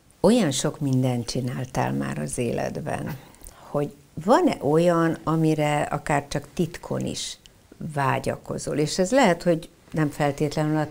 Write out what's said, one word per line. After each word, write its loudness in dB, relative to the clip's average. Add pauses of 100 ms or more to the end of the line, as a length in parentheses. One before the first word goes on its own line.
(220)
Olyan 4
sok -4
mindent 0
csináltál -4
már -4
az -6
életben, -4 (420)
hogy -4 (320)
van-e 4
olyan, 4
amire 2
akár -2
csak -6
titkon -4
is -8 (560)
vágyakozol? -4
És 0
ez 2
lehet, 4
hogy 0 (220)
nem 0
feltétlenül 0
a 0